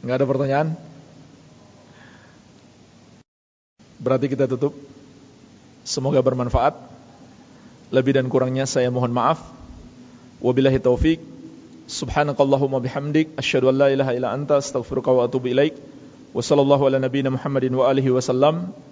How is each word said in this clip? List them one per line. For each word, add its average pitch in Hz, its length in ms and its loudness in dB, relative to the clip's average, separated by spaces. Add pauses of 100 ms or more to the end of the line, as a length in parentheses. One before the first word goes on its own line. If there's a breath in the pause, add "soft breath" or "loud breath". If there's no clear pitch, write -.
Nggak 127 160 -4
ada - 80 2
pertanyaan? 139 420 -2 (3250 loud breath)
Berarti 131 320 0
kita 135 160 0
tutup. 135 240 -4 (1120)
Semoga 135 400 0
bermanfaat. 127 480 0 (1200 loud breath)
Lebih 131 240 2
dan 127 80 0
kurangnya 131 400 0
saya 127 240 0
mohon 123 240 -2
maaf. 127 240 0 (1040 loud breath)
Wabillahi 131 400 2
taufik. 131 400 2 (640)
Subhanakallahumma 139 960 0
bihamdik. 147 560 -4
Asyhadu 127 320 0
an 131 80 2
la 139 160 4
ilaha 135 240 0
illa 123 160 -4
anta, 143 240 0
astaghfiruka 131 560 -2
wa 120 160 2
atubu 123 240 -4
ilaik. 143 240 2 (560 loud breath)
Wa - 80 -4
sallallahu 139 480 4
ala 135 80 0
nabiyyina 131 320 -2
Muhammadin 131 480 -2
wa 127 80 4
alihi 135 240 2
wa 127 160 2
sallam. 156 480 0 (180)